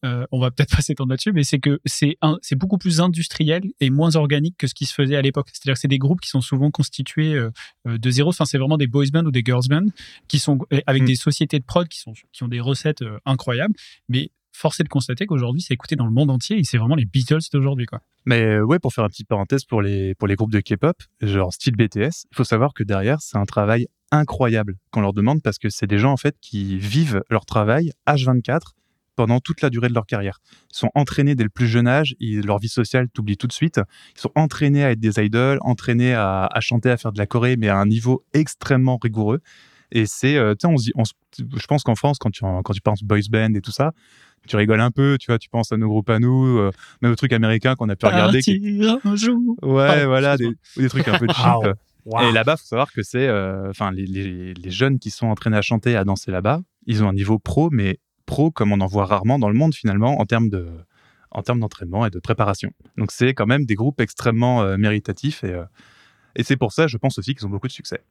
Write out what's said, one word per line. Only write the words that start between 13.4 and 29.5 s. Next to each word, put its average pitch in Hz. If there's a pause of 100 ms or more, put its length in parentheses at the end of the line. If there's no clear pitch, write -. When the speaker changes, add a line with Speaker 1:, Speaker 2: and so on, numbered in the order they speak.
Speaker 1:
Mais 127 (240)
force -
est 165
de 151
constater 131
qu'aujourd'hui, 135
c'est -
écouté 139
dans 123
le 110
monde 139
entier 135
et 170
c'est 123
vraiment 120
les 123
Beatles 131 (140)
d'aujourd'hui, 135
quoi. 117 (260)
Speaker 2:
Mais, 117
euh, 107
ouais, 127
pour 135
faire 113
une 101
petite -
parenthèse 107
pour 110
les, 98
pour 104
les 101
groupes 110
de 104
K-pop, 139 (260)
genre 98
style -
B 104
T 101
S, 139
il -
faut 131
savoir 117
que 113
derrière, 104
c'est -
un 101
travail 110 (220)
incroyable 113 (140)
qu'on 117
leur 98
demande 123
parce 107
que 107
c'est -
des 101
gens, 127
en 135
fait, -
qui 98
vivent 104
leur 110
travail 123 (140)
H 139
vingt-quatre 127 (420)
pendant 120
toute -